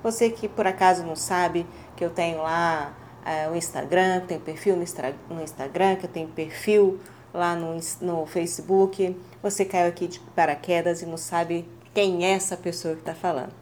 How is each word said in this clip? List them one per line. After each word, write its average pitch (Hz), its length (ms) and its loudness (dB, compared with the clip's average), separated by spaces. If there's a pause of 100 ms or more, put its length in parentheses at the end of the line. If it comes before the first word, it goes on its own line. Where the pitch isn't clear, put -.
Você 226 260 2
que 226 180 -6
por 208 200 0
acaso 185 360 6
não 165 120 -4
sabe 175 500 0 (300)
que - 80 -4
eu 170 60 0
tenho 170 340 -2
lá, 160 500 0 (320)
é, 156 240 -2
o 165 60 -2
Instagram, 175 640 2
que 180 80 -10
tenho 160 140 -6
perfil 170 340 0
no 175 80 0
Instra-, 143 320 -6 (140)
no 165 120 -8
Instagram, 165 540 0
que 190 100 -8
eu 170 40 -8
tenho 160 180 -8
perfil 190 720 2 (340)
lá 175 220 0
no 165 200 -4
ins-, 165 260 -8
no 170 240 -2
Facebook. 185 920 2 (240)
Você 202 220 0
caiu 185 240 2
aqui 175 180 -2
de 170 140 -8 (160)
paraquedas 170 680 2
e 175 40 -8
não 165 120 -8
sabe 170 480 -2 (280)
quem 185 320 2
é 190 60 4
essa 185 260 0
pessoa 170 360 -4
que 160 80 -10
tá 165 140 -8
falando. 160 460 -4